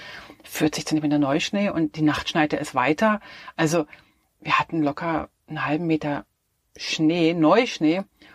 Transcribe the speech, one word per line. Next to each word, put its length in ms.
vierzig 420
Zentimeter 320
Neuschnee 540
und 240
die 80
Nacht 260
schneite 300
es 160
weiter. 460
Also 320
wir 200
hatten 240
locker 460
einen 180
halben 220
Meter 380
Schnee, 580
Neuschnee. 720